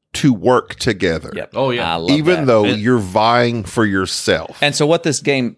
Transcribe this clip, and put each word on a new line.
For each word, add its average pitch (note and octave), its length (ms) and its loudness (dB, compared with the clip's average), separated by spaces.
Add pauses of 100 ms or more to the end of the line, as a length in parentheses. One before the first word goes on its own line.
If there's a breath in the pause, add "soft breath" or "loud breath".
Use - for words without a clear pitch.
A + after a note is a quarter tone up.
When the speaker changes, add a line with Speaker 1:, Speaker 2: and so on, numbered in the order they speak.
(120)
Speaker 1:
to C3+ 220 2
work A#2 420 0
together. E2+ 580 -2
Speaker 2:
Yep. - 220 -12
Speaker 3:
Oh, C3 160 -2
yeah. A#2+ 220 -2
Speaker 2:
I - 20 -2
love E2+ 220 -2
Speaker 1:
Even E3 240 0
Speaker 2:
that. C#3 60 -2
Speaker 1:
though G#2+ 180 4
Speaker 3:
And A2+ 160 0
Speaker 1:
you're A#2+ 180 4
vying A2+ 640 2
for A2 220 0
yourself. F#2+ 760 -2
Speaker 2:
And C#3+ 140 0
so D3+ 100 0
what E3 180 2
this D3 180 -2
game, C3 360 -2